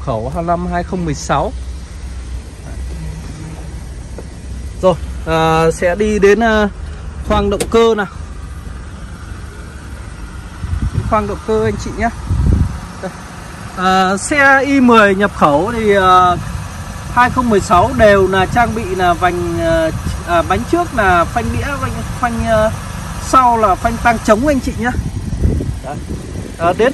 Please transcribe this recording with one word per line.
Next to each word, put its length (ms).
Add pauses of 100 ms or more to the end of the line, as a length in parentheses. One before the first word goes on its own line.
khẩu 300
hai 80
mươi 40
lăm 200
hai 160
không 220
mười 80
sáu. 380 (3250)
Rồi, 140 (300)
à, 460
sẽ 240
đi 240
đến, 240
à, 260 (580)
khoang 220
động 120 (100)
cơ 260
nào. 80 (3000)
Khoang 180
động 100 (100)
cơ 160
anh 200
chị 140
nhé. 120 (920)
Đây. 100 (680)
À, 400
xe 480
i 140
mười 360
nhập 200
khẩu 360
thì, 240
à, 400 (800)
hai 160
không 200
mười 120
sáu 360
đều 300
là 180
trang 300
bị 200
là 180
vành, 460
à, 300 (380)
à, 140
bánh 200 (100)
trước 240
là 300
phanh 280
đĩa, 140 (140)
phanh, 100 (280)
phanh, 260
à, 260 (500)
sau 360
là 180
phanh 280
tang 220
trống 220
anh 120
chị 200
nhé. 120 (920)
Đấy. 100 (640)
À, 180
đến 160